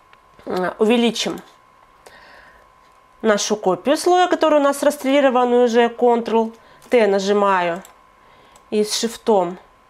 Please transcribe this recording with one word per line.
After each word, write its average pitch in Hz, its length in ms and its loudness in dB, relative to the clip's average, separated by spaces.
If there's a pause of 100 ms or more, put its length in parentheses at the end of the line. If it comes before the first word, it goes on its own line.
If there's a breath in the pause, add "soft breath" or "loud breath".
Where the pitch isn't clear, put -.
(460)
э, 185 320 -4
увеличим 220 640 0 (1800 loud breath)
нашу 208 340 0
копию 190 400 -2
слоя, 359 320 2
который 311 300 2
у 285 40 2
нас 277 200 -2
растрирован 269 680 0
уже, 240 360 2
Ctrl-Т 233 1160 -2
нажимаю 196 760 0 (880 soft breath)
и 208 140 0
с 208 100 -6
шифтом 196 640 -2 (320)